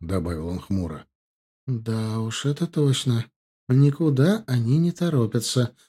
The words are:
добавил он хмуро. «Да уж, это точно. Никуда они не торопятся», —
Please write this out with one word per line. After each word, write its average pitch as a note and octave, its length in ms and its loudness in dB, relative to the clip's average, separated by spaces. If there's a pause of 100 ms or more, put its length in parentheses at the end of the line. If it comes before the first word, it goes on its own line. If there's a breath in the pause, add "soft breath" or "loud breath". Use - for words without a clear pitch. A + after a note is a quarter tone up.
добавил E2 480 -4
он F2 120 -6
хмуро. E2 440 -4 (640)
«Да A2 540 -4
уж, A2+ 260 -4
это D3 200 -2
точно. C3 600 0 (420)
Никуда C#3+ 800 4
они B2 320 2
не E3+ 140 2
торопятся», — B2 800 0 (160 soft breath)